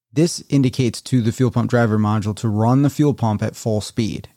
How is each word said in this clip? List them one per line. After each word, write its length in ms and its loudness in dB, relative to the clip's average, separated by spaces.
this 360 0
indicates 540 0
to 200 0
the 80 0
fuel 220 0
pump 180 0
driver 260 2
module 420 0
to 100 -4
run 340 2
the 80 -4
fuel 240 0
pump 260 -2
at 140 -4
full 260 -2
speed. 560 -6